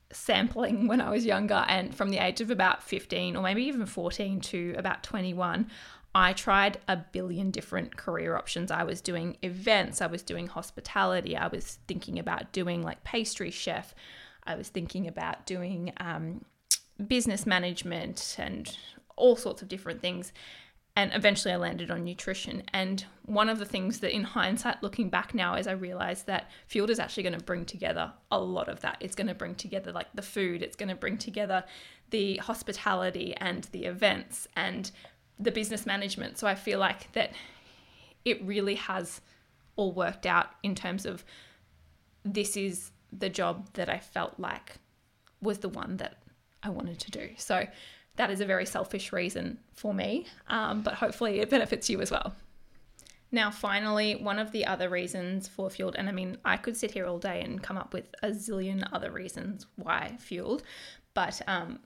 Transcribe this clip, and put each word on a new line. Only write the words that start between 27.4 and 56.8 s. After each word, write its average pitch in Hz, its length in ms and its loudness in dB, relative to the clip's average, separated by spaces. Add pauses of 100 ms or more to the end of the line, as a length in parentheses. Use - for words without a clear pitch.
together 165 460 -2 (200)
a 98 80 4
lot - 300 0
of - 120 -8
that. - 200 -2
It's 185 140 -6
gonna 190 200 0
bring 175 180 -6
together, 185 380 -6
like, 170 240 -6
the 202 80 -6
food, 175 400 -2
it's - 120 -8
gonna 190 200 -4
bring 226 220 -2
together 196 460 0 (460)
the 202 280 2
hospitality 185 1000 -2
and 180 280 -2
the 180 200 -6
events 185 720 2
and 190 340 -2 (500)
the 196 120 4
business 208 340 -2
management. 196 540 -2
So 214 80 2
I 196 80 4
feel 196 240 0
like - 320 0
that - 200 2 (920)
it 233 180 2
really 196 300 0
has 185 480 -4 (540)
all 196 160 2
worked 180 340 0
out 175 220 6 (160)
in 196 100 0
terms 190 320 -4
of 180 180 -4 (1000)
this 202 340 0
is 196 340 -4 (200)
the 190 180 -4
job 180 440 -2
that 175 140 -2
I - 120 -2
felt - 400 -4
like - 380 -8 (640)
was 196 200 -2
the - 100 -4
one - 280 -6
that - 200 -6 (460)
I 202 60 -4
wanted 170 320 -4
to - 100 -8
do. - 260 -8
So - 300 0 (480)
that 190 160 2
is 196 100 -2
a 202 60 0
very 185 180 2
selfish 185 480 -4
reason 180 460 -2 (140)
for 208 200 -4
me, 202 320 0 (220)
um, 214 340 0
but 214 140 0
hopefully 214 440 2
it 214 120 2
benefits 233 360 4
you 190 140 0
as 202 80 -2
well. - 260 -2 (960)
Now, 214 200 4
finally, 214 640 2
one 202 240 0
of 214 120 -2
the 214 140 2
other 185 240 0
reasons 180 580 -2
for 190 220 -4
Fueled, 190 280 -2
and 196 120 0
I 202 40 -2
mean, 185 300 -4
I 185 140 6
could 233 180 -4
sit 226 140 -2